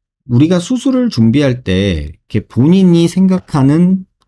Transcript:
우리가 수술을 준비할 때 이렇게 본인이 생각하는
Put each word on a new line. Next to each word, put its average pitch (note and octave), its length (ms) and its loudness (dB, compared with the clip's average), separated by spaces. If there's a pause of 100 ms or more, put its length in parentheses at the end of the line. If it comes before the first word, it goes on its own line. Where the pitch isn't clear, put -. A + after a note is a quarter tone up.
(260)
우리가 D#3 320 2
수술을 B3+ 520 -2
준비할 B2 520 0
때 F#2 480 -4
이렇게 - 360 -8
본인이 E3+ 600 2
생각하는 F3+ 1000 0 (220)